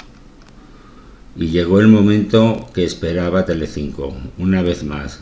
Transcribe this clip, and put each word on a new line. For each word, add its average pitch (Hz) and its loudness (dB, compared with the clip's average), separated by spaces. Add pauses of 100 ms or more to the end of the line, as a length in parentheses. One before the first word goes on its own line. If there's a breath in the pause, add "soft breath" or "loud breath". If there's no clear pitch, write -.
(1400 loud breath)
Y 85 -2
llegó 87 2
el 110 6
momento 107 4
que 92 -2
esperaba 87 -2
Telecinco. 73 -6 (220)
Una 92 0
vez 87 -2
más, 73 -10